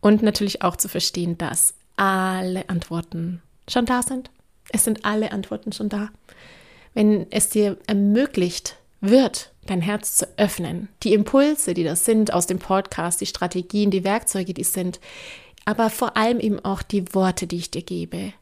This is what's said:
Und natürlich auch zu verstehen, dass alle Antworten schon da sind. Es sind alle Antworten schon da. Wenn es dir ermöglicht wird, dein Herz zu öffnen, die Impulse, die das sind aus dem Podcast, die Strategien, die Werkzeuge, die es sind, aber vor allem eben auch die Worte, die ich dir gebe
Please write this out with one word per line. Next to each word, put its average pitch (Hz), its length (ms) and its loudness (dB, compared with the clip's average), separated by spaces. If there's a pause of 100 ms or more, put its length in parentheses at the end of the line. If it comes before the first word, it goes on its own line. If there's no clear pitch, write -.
Und 214 220 6
natürlich 208 400 0
auch 175 120 0
zu - 140 -4
verstehen, 170 480 -2
dass - 380 -2 (200)
alle 185 720 0
Antworten 170 760 -4 (260)
schon 240 160 2
da 247 160 0
sind. 254 300 -6 (400)
Es 214 120 0
sind 220 220 0
alle 214 260 0
Antworten 214 400 -8
schon 214 160 -6
da. 208 220 -4 (840)
Wenn 214 340 4
es - 200 0
dir 208 360 2
ermöglicht 202 920 2 (240)
wird, 240 500 4 (160)
dein 185 140 -2
Herz 202 340 -4
zu - 120 0 (100)
öffnen, 190 520 -2 (140)
die 208 100 4
Impulse, 269 600 4
die 170 80 0
das 160 220 -2
sind 220 280 2
aus 175 140 2
dem 185 100 -2
Podcast, 180 640 -2
die 202 60 -6
Strategien, 185 640 0
die 185 120 0
Werkzeuge, 190 520 -2
die 175 60 -8
es - 120 -2
sind, 180 260 -4 (680)
aber 214 260 0
vor - 260 -2
allem 226 220 2
eben 208 240 -2
auch 196 180 -4
die 190 320 -4
Worte, 185 320 0
die 170 120 -6
ich 175 140 -8
dir 170 120 -8
gebe 175 580 -8